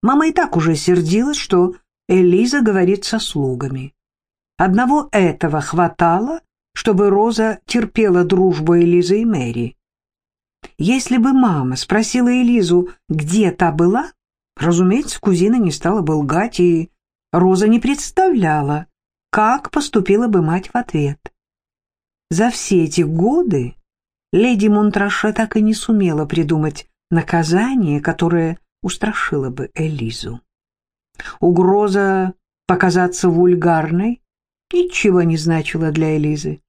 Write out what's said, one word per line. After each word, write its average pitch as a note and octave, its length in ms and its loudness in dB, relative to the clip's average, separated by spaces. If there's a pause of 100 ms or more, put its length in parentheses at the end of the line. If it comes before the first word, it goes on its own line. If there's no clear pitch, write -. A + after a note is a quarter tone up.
Мама C#4+ 260 2
и D#4+ 40 0
так - 260 0
уже D#3+ 180 0
сердилась, F3+ 600 0
что F3+ 380 0 (340)
Элиза F#3+ 520 2
говорит G3 440 0
со A3 140 -4
слугами. C3 720 -6 (640)
Одного A#3+ 540 0
этого D#3+ 500 0
хватало, F3+ 800 -2 (320)
чтобы G3+ 360 2
Роза A3 560 0
терпела G#3+ 580 0
дружбу E3+ 540 2
Элизы F3 440 2
и A#3 40 -2
Мэри. A#2+ 520 -4 (1000)
Если B3 400 0
бы B3+ 160 2
мама D#3+ 420 0
спросила A#3 560 -2
Элизу, G#3 580 2 (200)
где E3+ 420 0
та F3 200 0
была, F3 400 0 (440)
разумеется, F3+ 640 0
кузина G3 360 2
не G3+ 160 0
стала F3 300 -2
бы D#3 120 -2
лгать, D#3 460 -2
и E3+ 320 2 (400)
Роза F#3 360 2
не A3+ 120 4
представляла, F3+ 1080 -2 (440)
как A3+ 400 0
поступила A3+ 560 0
бы G3 140 0
мать E3+ 280 -4
в - 60 -10
ответ. D3 440 -4 (1120)
За G#3 200 0
все F#3 360 0
эти D#3 160 -2
годы E3 760 0 (560)
леди G#3+ 360 2
Монтраше G#3 680 0
так A3 240 -2
и G#3+ 40 2
не G#3+ 120 2
сумела F3+ 520 0
придумать D#3 600 -2 (220)
наказание, E3+ 880 0
которое E3 600 -2 (240)
устрашило - 680 -4
бы C3 240 -10
Элизу. A#2+ 680 -8 (960)
Угроза F#3+ 960 2 (340)
показаться F3+ 600 0
вульгарной F3 920 0 (520)
ничего C#4 500 2
не E3 140 0
значила D#3+ 540 -2
для D#3 260 0
Элизы. D3+ 520 -4